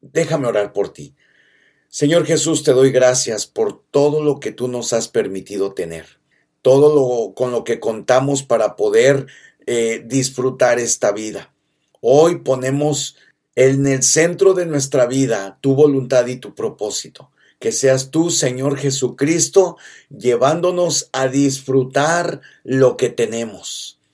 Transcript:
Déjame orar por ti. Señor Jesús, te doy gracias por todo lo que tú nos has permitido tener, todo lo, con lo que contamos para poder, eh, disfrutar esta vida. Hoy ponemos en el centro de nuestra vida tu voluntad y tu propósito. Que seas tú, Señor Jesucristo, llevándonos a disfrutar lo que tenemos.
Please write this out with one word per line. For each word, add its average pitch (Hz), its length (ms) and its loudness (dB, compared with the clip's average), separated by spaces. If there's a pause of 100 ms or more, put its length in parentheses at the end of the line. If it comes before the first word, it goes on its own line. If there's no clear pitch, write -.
Déjame 151 460 -2
orar 104 260 -2
por 101 160 -2
ti. - 260 -20 (720)
Señor 156 380 0
Jesús, 160 380 0
te 143 80 2
doy 131 200 4
gracias 127 560 0
por 104 440 -4
todo 147 320 2
lo 147 160 0
que 107 120 -8
tú 123 160 -6
nos 120 260 -6
has 113 160 -2
permitido 98 640 -4
tener, 82 460 -12 (420)
todo 143 340 6
lo, 123 380 0
con 123 180 -4
lo 117 120 -4
que 113 160 -4
contamos 131 640 0
para 110 320 -2
poder, 120 520 2 (400)
eh, 117 380 -4
disfrutar 127 760 0
esta 117 320 -2
vida. 107 420 -10 (460)
Hoy 151 400 4
ponemos 135 760 -2 (380)
en 135 300 4
el 135 180 0
centro 175 500 2
de 180 120 0
nuestra 139 400 0
vida 113 560 -2
tu 135 140 2
voluntad 135 520 2
y 127 100 -8
tu - 180 -18
propósito. - 760 -10 (300)
Que 113 120 -4
seas 131 380 0
tú, 165 220 0
Señor 135 460 -2
Jesucristo, 151 1000 0 (320)
llevándonos 156 1040 0
a 131 140 -2
disfrutar 139 1120 -2 (220)
lo 131 340 2
que 120 120 -2
tenemos. 113 880 -8 (140)